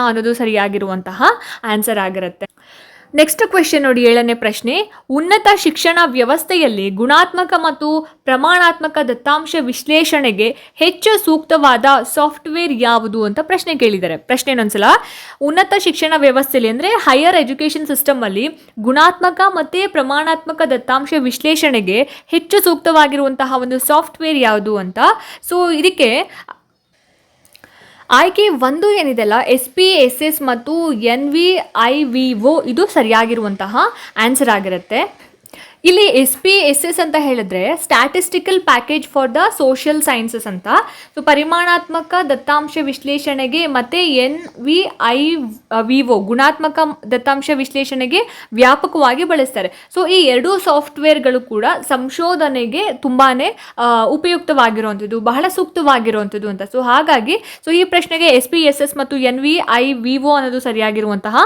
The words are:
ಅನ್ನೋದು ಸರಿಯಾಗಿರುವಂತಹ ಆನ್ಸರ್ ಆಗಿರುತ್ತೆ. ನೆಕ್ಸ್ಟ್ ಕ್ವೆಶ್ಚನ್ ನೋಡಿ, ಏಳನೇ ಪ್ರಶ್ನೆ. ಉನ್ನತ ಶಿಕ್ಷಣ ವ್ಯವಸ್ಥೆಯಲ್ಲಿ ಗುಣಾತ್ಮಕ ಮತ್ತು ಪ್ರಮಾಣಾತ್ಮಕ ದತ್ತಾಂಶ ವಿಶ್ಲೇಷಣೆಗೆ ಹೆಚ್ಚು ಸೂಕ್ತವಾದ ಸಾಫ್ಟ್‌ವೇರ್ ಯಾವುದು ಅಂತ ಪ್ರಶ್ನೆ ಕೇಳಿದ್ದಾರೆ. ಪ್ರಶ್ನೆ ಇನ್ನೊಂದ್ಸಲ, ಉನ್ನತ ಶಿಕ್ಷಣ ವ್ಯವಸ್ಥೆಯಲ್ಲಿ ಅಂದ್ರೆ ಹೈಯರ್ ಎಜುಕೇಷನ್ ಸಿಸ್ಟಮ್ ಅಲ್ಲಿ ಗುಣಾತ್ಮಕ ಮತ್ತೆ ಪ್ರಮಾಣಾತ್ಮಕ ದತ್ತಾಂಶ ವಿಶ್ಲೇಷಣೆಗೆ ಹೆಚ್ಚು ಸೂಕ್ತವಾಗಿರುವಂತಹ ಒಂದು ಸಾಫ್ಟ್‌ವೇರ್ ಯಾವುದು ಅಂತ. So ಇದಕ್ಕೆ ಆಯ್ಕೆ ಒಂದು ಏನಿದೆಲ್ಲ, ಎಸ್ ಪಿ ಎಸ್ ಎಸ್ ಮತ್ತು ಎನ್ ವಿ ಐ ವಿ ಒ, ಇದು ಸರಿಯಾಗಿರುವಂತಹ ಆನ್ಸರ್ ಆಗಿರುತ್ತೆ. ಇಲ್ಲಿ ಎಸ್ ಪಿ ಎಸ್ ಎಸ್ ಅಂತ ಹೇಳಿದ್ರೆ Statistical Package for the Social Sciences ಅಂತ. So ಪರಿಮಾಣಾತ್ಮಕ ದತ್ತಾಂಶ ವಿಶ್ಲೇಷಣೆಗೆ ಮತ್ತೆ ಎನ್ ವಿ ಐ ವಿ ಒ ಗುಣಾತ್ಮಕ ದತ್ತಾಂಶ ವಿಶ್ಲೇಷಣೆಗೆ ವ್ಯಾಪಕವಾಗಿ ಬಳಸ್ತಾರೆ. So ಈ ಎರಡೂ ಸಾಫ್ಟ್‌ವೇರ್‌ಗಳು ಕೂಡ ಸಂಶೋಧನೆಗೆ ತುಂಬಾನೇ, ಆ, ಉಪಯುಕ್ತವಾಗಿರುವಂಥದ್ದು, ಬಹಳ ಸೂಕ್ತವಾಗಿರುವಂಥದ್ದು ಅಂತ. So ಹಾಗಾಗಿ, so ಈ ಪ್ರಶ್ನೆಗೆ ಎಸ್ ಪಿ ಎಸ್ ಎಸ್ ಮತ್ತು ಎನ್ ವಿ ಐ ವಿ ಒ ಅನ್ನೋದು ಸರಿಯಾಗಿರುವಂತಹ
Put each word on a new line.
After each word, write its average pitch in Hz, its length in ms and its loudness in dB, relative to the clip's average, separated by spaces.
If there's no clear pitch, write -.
ಅನ್ನೋದು 226 280 0
ಸರಿಯಾಗಿರುವಂತಹ 202 920 -4
ಆನ್ಸರ್ 214 340 -2
ಆಗಿರುತ್ತೆ. 190 480 -6
ನೆಕ್ಸ್ಟ್ 311 320 2
ಕ್ವೆಶ್ಚನ್ 320 360 2
ನೋಡಿ, 247 200 2
ಏಳನೇ 233 300 4
ಪ್ರಶ್ನೆ. 240 580 -4
ಉನ್ನತ 370 380 2
ಶಿಕ್ಷಣ 339 480 0
ವ್ಯವಸ್ಥೆಯಲ್ಲಿ 254 840 0
ಗುಣಾತ್ಮಕ 320 680 0
ಮತ್ತು 311 500 -2
ಪ್ರಮಾಣಾತ್ಮಕ 320 720 2
ದತ್ತಾಂಶ 302 520 -2
ವಿಶ್ಲೇಷಣೆಗೆ 262 1000 0
ಹೆಚ್ಚು 415 500 2
ಸೂಕ್ತವಾದ 294 600 2
ಸಾಫ್ಟ್‌ವೇರ್ 302 600 -2
ಯಾವುದು 226 480 0
ಅಂತ 208 180 -4
ಪ್ರಶ್ನೆ 349 340 -4
ಕೇಳಿದ್ದಾರೆ. 190 420 0
ಪ್ರಶ್ನೆ 254 340 -4
ಇನ್ನೊಂದ್ಸಲ, 214 320 -2
ಉನ್ನತ 349 380 0
ಶಿಕ್ಷಣ 320 380 -2
ವ್ಯವಸ್ಥೆಯಲ್ಲಿ 269 520 2
ಅಂದ್ರೆ 262 180 -4
ಹೈಯರ್ 339 480 4
ಎಜುಕೇಷನ್ 302 520 -2
ಸಿಸ್ಟಮ್ 277 360 -2
ಅಲ್ಲಿ 226 240 -4
ಗುಣಾತ್ಮಕ 339 680 2
ಮತ್ತೆ 370 400 -2
ಪ್ರಮಾಣಾತ್ಮಕ 311 840 -2
ದತ್ತಾಂಶ 262 480 -2
ವಿಶ್ಲೇಷಣೆಗೆ 254 920 0
ಹೆಚ್ಚು 330 360 0
ಸೂಕ್ತವಾಗಿರುವಂತಹ 277 920 2
ಒಂದು 254 220 -4
ಸಾಫ್ಟ್‌ವೇರ್ 311 580 0
ಯಾವುದು 214 400 0
ಅಂತ. 185 220 -8
So 349 260 0
ಇದಕ್ಕೆ 302 680 0
ಆಯ್ಕೆ 370 400 4
ಒಂದು 294 420 0
ಏನಿದೆಲ್ಲ, 254 420 0
ಎಸ್ 254 220 0
ಪಿ 370 140 2
ಎಸ್ 294 400 2
ಎಸ್ 302 180 -2
ಮತ್ತು 294 520 -2
ಎನ್ 240 380 -2
ವಿ 349 280 2
ಐ 269 220 2
ವಿ 254 300 -2
ಒ, 254 280 2
ಇದು 254 260 0
ಸರಿಯಾಗಿರುವಂತಹ 226 920 0
ಆನ್ಸರ್ 240 320 0
ಆಗಿರುತ್ತೆ. 196 760 -4
ಇಲ್ಲಿ 359 200 4
ಎಸ್ 262 320 2
ಪಿ 370 120 -2
ಎಸ್ 359 360 2
ಎಸ್ 339 140 -4
ಅಂತ 311 200 -2
ಹೇಳಿದ್ರೆ 208 520 -2
Statistical 359 840 0
Package 302 580 0
for 262 200 0
the 359 280 0
Social 294 440 0
Sciences 226 420 -4
ಅಂತ. 185 200 -10
So 294 60 -6
ಪರಿಮಾಣಾತ್ಮಕ 330 920 0
ದತ್ತಾಂಶ 294 520 -2
ವಿಶ್ಲೇಷಣೆಗೆ 277 840 -4
ಮತ್ತೆ 285 400 -2
ಎನ್ 277 580 -2
ವಿ 330 220 2
ಐ 277 340 0
ವಿ 262 160 2
ಒ 233 180 2
ಗುಣಾತ್ಮಕ 294 600 0
ದತ್ತಾಂಶ 277 420 -2
ವಿಶ್ಲೇಷಣೆಗೆ 269 1000 -4
ವ್ಯಾಪಕವಾಗಿ 262 720 2
ಬಳಸ್ತಾರೆ. 262 480 -2
So 359 160 0
ಈ 370 120 6
ಎರಡೂ 277 340 2
ಸಾಫ್ಟ್‌ವೇರ್‌ಗಳು 294 840 0
ಕೂಡ 220 240 -4
ಸಂಶೋಧನೆಗೆ 285 1120 -2
ತುಂಬಾನೇ, 262 640 0
ಆ, 233 260 2
ಉಪಯುಕ್ತವಾಗಿರುವಂಥದ್ದು, 226 1160 -2
ಬಹಳ 220 280 0
ಸೂಕ್ತವಾಗಿರುವಂಥದ್ದು 226 1040 -2
ಅಂತ. 190 120 -8
So 226 200 -6
ಹಾಗಾಗಿ, 269 560 2
so 330 80 2
ಈ 359 80 4
ಪ್ರಶ್ನೆಗೆ 349 420 0
ಎಸ್ 254 240 4
ಪಿ 339 120 0
ಎಸ್ 285 200 2
ಎಸ್ 285 160 -4
ಮತ್ತು 277 200 -4
ಎನ್ 254 220 0
ವಿ 302 220 0
ಐ 247 220 2
ವಿ 247 240 -2
ಒ 285 180 2
ಅನ್ನೋದು 254 240 -2
ಸರಿಯಾಗಿರುವಂತಹ 214 880 -4